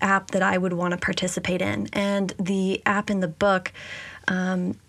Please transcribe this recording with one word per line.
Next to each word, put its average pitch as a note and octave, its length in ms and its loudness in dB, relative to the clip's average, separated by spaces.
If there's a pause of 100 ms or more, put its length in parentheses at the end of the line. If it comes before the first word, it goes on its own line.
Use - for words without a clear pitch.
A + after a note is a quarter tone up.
app G3 320 2
that F#3+ 100 2
I F#3+ 160 4
would F#3 140 0
wanna F3 260 0
participate F#3 640 -2
in. G#3+ 300 -2
And G3+ 460 0
the F#3+ 460 0
app G#3 260 2
in G3 100 2
the F3+ 80 0 (180)
book, F#3 260 2 (560)
um, F#3 480 0 (120)